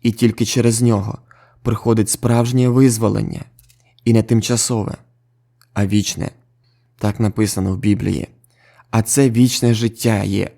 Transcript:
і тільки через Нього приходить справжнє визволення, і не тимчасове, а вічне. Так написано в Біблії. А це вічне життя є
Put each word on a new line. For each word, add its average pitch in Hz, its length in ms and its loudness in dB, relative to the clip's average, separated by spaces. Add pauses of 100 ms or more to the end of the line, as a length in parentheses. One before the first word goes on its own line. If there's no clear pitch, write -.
і 120 100 2
тільки 113 340 0
через 117 360 0
Нього 107 360 0 (440)
приходить 113 480 0
справжнє 120 600 0
визволення, 110 720 0 (640)
і 117 80 4
не 110 100 4
тимчасове, 113 720 -2 (760)
а 101 120 0
вічне. 98 460 -2 (680)
Так 104 200 -4
написано 98 540 -2
в 95 40 -6
Біблії. 98 500 -2 (640)
А 110 100 2
це 135 280 2
вічне 120 440 2
життя 110 500 -2
є 98 340 -4